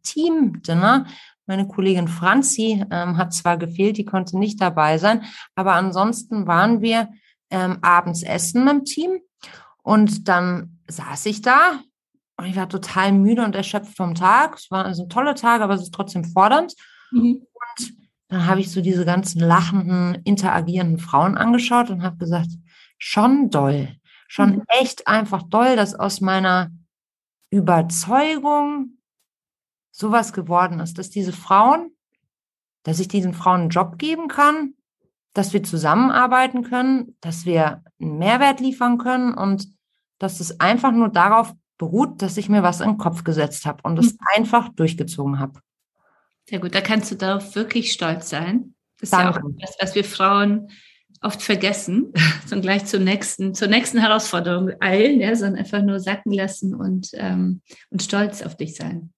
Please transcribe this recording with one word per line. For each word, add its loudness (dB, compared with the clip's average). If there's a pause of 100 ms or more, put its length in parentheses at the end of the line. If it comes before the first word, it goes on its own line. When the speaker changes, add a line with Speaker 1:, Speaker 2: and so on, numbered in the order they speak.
Speaker 1:
Team-Dinner. 2 (420)
Meine -2
Kollegin 0
Franzi, 0
ähm, -2
hat -2
zwar 0
gefehlt, -2
die -6
konnte -4
nicht -2
dabei 2
sein, 2 (320)
aber 2
ansonsten -2
waren 2
wir, 0 (420)
ähm, -2
abends 2
essen -2
mit 6
dem 0
Team -4 (680)
und 2
dann 0 (100)
saß -10
ich -4
da 4 (580)
und -10
ich -4
war -4
total 0
müde 4
und -2
erschöpft -6
vom -4
Tag. 4
Es -20
war -4
also -6
ein -14
toller 0
Tag, 2
aber 0
es -2
ist -14
trotzdem -6
fordernd. 2 (380)
Speaker 2:
Mhm. 2 (120)
Speaker 1:
Und -14 (360)
dann 0
habe 2
ich -4
so -4
diese 0
ganzen -2
lachenden, 2
interagierenden 0
Frauen 0
angeschaut 2
und -6
habe -6
gesagt, -4 (500)
"Schon 2
doll, 0 (320)
schon 2
Speaker 2:
Mhm. -6
Speaker 1:
echt 0
einfach 0
doll, 4
dass 0
aus -4
meiner 2 (800)
Überzeugung 0 (920)
sowas 0
geworden 0
ist, -8
dass -12
diese -4
Frauen, 4 (920)
dass -2
ich -2
diesen -2
Frauen 2
einen 0
Job 0
geben -4
kann, 2 (600)
dass -2
wir 0
zusammenarbeiten 2
können, -2
dass -8
wir 0 (160)
einen -6
Mehrwert 0
liefern 0
können -2
und -4 (520)
dass -6
es -10
einfach 2
nur 4
darauf 4 (240)
beruht, -2
dass -4
ich -6
mir 4
was 2
in 0
den -2
Kopf -4
gesetzt -4
habe -6
und -2
es 4
Speaker 2:
Mhm. -18 (160)
Speaker 1:
einfach 2
durchgezogen -2
habe." -8 (920)
Speaker 2:
Sehr -6
gut, -8
da 2
kannst -2
du -8
darauf -4
wirklich -4
stolz -6
sein. -4 (260)
Das -10
ist 4
ja 4
auch -4
Speaker 1:
Danke. -8
Speaker 2:
das, -16
was -4
wir 0
Frauen 0 (520)
oft -8
vergessen, -2
<laughs> 0
so -4
gleich 0
zum 0
nächsten, -2
zur -4
nächsten 0
Herausforderung 0
eilen, 4
ja, 2
sondern -2
einfach -4
nur 0
sacken -4
lassen -4
und, -4
ähm, -4 (280)
und -6
stolz -4
auf -12
dich -12
sein. -12